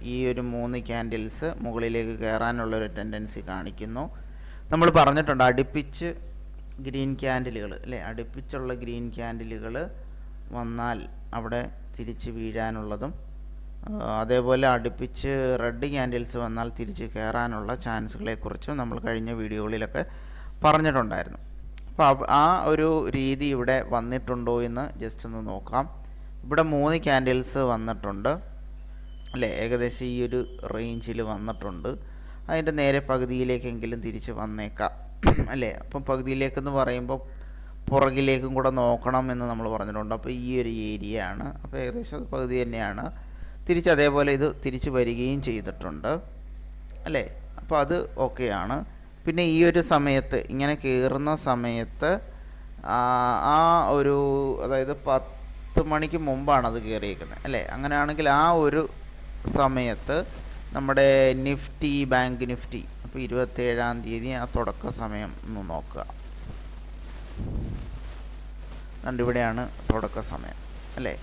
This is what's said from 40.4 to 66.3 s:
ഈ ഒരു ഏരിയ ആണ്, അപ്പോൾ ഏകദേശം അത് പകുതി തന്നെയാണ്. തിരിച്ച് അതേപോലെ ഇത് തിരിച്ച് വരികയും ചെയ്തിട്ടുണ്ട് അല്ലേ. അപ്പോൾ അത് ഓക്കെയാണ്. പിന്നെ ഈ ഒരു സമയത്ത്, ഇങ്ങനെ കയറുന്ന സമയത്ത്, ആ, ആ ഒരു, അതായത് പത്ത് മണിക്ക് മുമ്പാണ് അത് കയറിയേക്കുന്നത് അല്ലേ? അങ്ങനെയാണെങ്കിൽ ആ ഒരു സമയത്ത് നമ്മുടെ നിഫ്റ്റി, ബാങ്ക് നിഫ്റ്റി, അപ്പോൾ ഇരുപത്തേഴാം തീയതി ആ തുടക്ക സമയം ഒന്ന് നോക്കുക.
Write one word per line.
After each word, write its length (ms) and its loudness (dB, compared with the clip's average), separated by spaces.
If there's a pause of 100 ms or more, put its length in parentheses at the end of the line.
ഈ 40 -2 (120)
ഒരു 100 -2 (200)
ഏരിയ 300 -4 (100)
ആണ്, 160 -6 (160)
അപ്പോൾ 200 -6
ഏകദേശം 360 -6
അത് 160 -8
പകുതി 280 0
തന്നെയാണ്. 420 -4 (600)
തിരിച്ച് 300 6
അതേപോലെ 420 6
ഇത് 80 4 (180)
തിരിച്ച് 320 0
വരികയും 520 2
ചെയ്തിട്ടുണ്ട് 640 -4 (960)
അല്ലേ. 180 0 (360)
അപ്പോൾ 220 2
അത് 140 2 (280)
ഓക്കെയാണ്. 520 0 (480)
പിന്നെ 180 2 (120)
ഈ 20 6 (120)
ഒരു 120 6 (120)
സമയത്ത്, 440 4 (160)
ഇങ്ങനെ 200 2 (100)
കയറുന്ന 480 2 (180)
സമയത്ത്, 640 0 (840)
ആ, 20 4 (560)
ആ 20 8 (380)
ഒരു, 200 6 (500)
അതായത് 280 0 (140)
പത്ത് 720 0 (100)
മണിക്ക് 360 0
മുമ്പാണ് 440 4
അത് 140 -2
കയറിയേക്കുന്നത് 640 -4
അല്ലേ? 140 0 (140)
അങ്ങനെയാണെങ്കിൽ 520 2 (140)
ആ 40 8 (200)
ഒരു 160 4 (760)
സമയത്ത് 600 2 (580)
നമ്മുടെ 340 6 (380)
നിഫ്റ്റി, 460 0 (200)
ബാങ്ക് 380 2
നിഫ്റ്റി, 300 -6 (240)
അപ്പോൾ 200 -8
ഇരുപത്തേഴാം 800 0
തീയതി 260 -4 (100)
ആ 20 -2 (120)
തുടക്ക 460 -2
സമയം 300 -4 (140)
ഒന്ന് 180 -6 (100)
നോക്കുക. 320 -8 (3000)